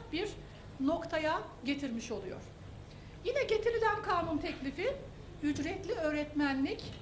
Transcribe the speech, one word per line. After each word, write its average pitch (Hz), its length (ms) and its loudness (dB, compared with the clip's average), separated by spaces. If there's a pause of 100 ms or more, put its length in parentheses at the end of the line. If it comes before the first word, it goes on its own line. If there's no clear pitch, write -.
(120)
bir 381 180 0 (500)
noktaya 320 600 2 (240)
getirmiş 269 460 -2
oluyor. - 300 -6 (840)
Yine 523 180 4
getirilen 440 580 4
kanun 339 360 2
teklifi 320 560 0 (500)
ücretli 330 500 2
öğretmenlik 294 1080 2